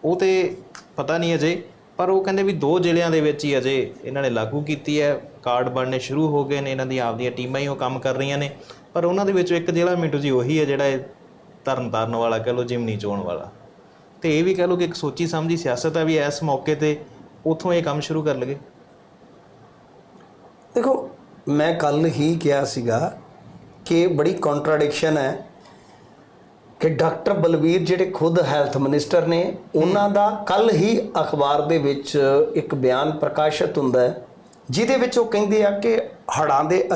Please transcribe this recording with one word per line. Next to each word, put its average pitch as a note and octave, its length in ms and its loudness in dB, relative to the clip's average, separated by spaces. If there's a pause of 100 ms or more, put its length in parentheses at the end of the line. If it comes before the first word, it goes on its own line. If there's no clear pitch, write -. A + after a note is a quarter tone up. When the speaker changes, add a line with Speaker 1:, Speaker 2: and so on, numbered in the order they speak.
Speaker 1:
ਉਹ F3 120 2
ਤੇ F#3 400 0 (400)
ਪਤਾ D3 220 -2
ਨਹੀਂ E3+ 160 0
ਅਜੇ, D#3+ 300 -2 (320)
ਪਰ F#3 140 0
ਉਹ F#3+ 140 2
ਕਹਿੰਦੇ G3 180 0
ਵੀ G3 100 0
ਦੋ D3+ 260 2
ਜ਼ਿਲ੍ਹਿਆਂ E3+ 320 2
ਦੇ D#3+ 100 2
ਵਿੱਚ D3 240 0
ਹੀ C#3 140 2
ਅਜੇ B2+ 360 -2 (100)
ਇਹਨਾਂ C#3 180 -6
ਨੇ C3 80 0
ਲਾਗੂ A2+ 300 -2
ਕੀਤੀ D3 420 -2
ਹੈ, C#3+ 180 0 (220)
ਕਾਰਡ B2 260 0
ਬਣਨੇ B2+ 300 -2
ਸ਼ੁਰੂ D3 300 -2
ਹੋ C#3+ 160 0
ਗਏ C#3 160 -2
ਨੇ, C#3 100 -4
ਇਹਨਾਂ C3 160 -4
ਦੀਆਂ B2+ 200 -2
ਆਪਦੀਆਂ A#2 240 -2
ਟੀਮਾਂ B2+ 300 -6
ਹੀ C#3+ 60 -2
ਉਹ C#3 100 -4
ਕੰਮ C3 220 -4
ਕਰ C3 160 -2
ਰਹੀਆਂ C#3 240 -2
ਨੇ, C#3+ 120 -4 (420)
ਪਰ E3+ 120 0
ਉਹਨਾਂ F#3+ 220 0
ਦੇ G3 60 0
ਵਿੱਚੋਂ F3+ 240 2
ਇੱਕ E3+ 140 -2
ਜ਼ਿਲ੍ਹਾ, F3 240 2
ਮਿੰਟੂ D#3+ 240 -2
ਜੀ, C#3+ 120 -2
ਉਹੀ C3 300 2
ਹੈ D3+ 40 2
ਜਿਹੜਾ C#3 220 0
ਇਹ C3+ 120 0 (680)
ਤਰਨਤਾਰਨ A#2 520 -2
ਵਾਲਾ, A#2 220 0
ਕਹਿ A#2 140 -2
ਲਓ, B2 120 -2
ਜਿਮਨੀ A#2+ 320 -4
ਚੋਣ G2+ 240 -4
ਵਾਲਾ। F2 300 -6 (720)
ਤੇ D#3 160 2
ਇਹ E3 60 2
ਵੀ, F#3+ 100 2
ਕਹਿ F3+ 120 0
ਲਓ, F3+ 100 2
ਕਿ F3 80 0
ਇੱਕ E3 100 -4
ਸੋਚੀ D#3 320 -4
ਸਮਝੀ E3 300 -2
ਸਿਆਸਤ D#3 400 -2
ਹੈ D#3+ 80 2
ਵੀ D#3+ 140 2
ਇਸ D3 240 -2
ਮੌਕੇ D3+ 320 0
'ਤੇ D3+ 260 -2 (460)
ਉੱਥੋਂ D#3+ 260 0
ਇਹ E3+ 100 2
ਕੰਮ D3 180 -2
ਸ਼ੁਰੂ D#3 220 -4
ਕਰ D3 120 0
ਲਈਏ। C3 240 -6 (2250)
Speaker 2:
ਦੇਖੋ, - 360 0 (380)
ਮੈਂ D3+ 260 2
ਕੱਲ੍ਹ D3+ 320 0
ਹੀ D#3 300 0
ਕਿਹਾ C#3+ 280 2
ਸੀਗਾ B2 540 -2 (680)
ਕਿ E3+ 220 2
ਬੜੀ E3 280 2
ਕੰਟਰਾਡਿਕਸ਼ਨ D3+ 840 0
ਹੈ C3+ 280 -4 (1300)
ਕਿ D#3+ 80 2
ਡਾਕਟਰ E3 440 0
ਬਲਬੀਰ, E3 500 2
ਜਿਹੜੇ F3+ 240 2
ਖੁਦ E3+ 360 0
ਹੈਲਥ C#3+ 340 0
ਮਿਨਿਸਟਰ D3 500 2
ਨੇ, E3+ 300 0 (180)
ਉਹਨਾਂ G3 360 2
ਦਾ G#3 360 2
ਕੱਲ੍ਹ G#3+ 260 4
ਹੀ G#3 380 2 (100)
ਅਖਬਾਰ D3 420 2
ਦੇ D#3 160 2
ਵਿੱਚ C#3 400 -2 (360)
ਇੱਕ D#3 200 -2
ਬਿਆਨ C3 360 2
ਪ੍ਰਕਾਸ਼ਿਤ D3+ 680 0
ਹੁੰਦਾ B2+ 220 2
ਹੈ, - 260 0 (440)
ਜਿਹਦੇ A#3 260 2
ਵਿੱਚ B3 220 2
ਉਹ A#3 60 4
ਕਹਿੰਦੇ G#3 400 2
ਆ G3+ 60 4
ਕਿ A3 300 0 (400)
ਹੜ੍ਹਾਂ D3 240 2
ਦੇ F3 320 2